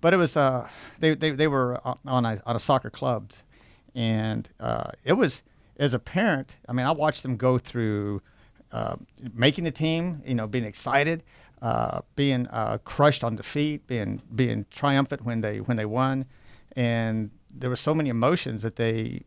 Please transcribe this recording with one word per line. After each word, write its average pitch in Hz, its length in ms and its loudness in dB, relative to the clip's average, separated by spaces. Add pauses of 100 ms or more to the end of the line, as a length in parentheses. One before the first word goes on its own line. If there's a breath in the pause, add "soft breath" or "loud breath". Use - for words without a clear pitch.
but 170 120 6
it 196 40 6
was, 170 200 2
uh, 131 300 2 (320 loud breath)
they, 156 140 4
they, 156 180 0
they 147 160 2
were 127 380 2
on, 123 200 -4
on 127 200 2
a, 110 220 -2
on 117 80 0
a 117 40 -2
soccer 131 300 0
club, 113 420 -4 (640 soft breath)
and, 113 560 -2 (100)
uh, - 300 -4 (140)
it 143 100 4
was, 202 300 0 (340 soft breath)
as 139 160 2
a 120 60 0
parent, 180 580 -2 (120)
I - 20 -6
mean, 123 140 0
I 143 80 2
watched 151 280 -2
them 131 140 -2
go 127 220 4
through, 104 640 -2 (500 soft breath)
uh, - 240 -4 (380)
making 135 320 2
the 160 60 0
team, 160 540 -2
you 131 80 -2
know, 110 140 0
being 117 160 -2
excited, 143 600 0 (380 soft breath)
uh, 117 400 0 (140)
being, 135 320 0
uh, 110 380 -4
crushed 147 380 2
on 113 120 -2
defeat, 147 520 -4
being, 104 340 -4 (120)
being 113 360 0
triumphant 139 560 0
when 117 160 -2
they, 107 180 -2
when 110 160 -2
they 107 100 -2
won, 131 400 0 (520 soft breath)
and 113 540 0 (220)
there 127 160 -4
were 123 60 -2
so 151 180 0
many 156 160 2
emotions 120 520 0
that 110 160 -6
they 113 500 -2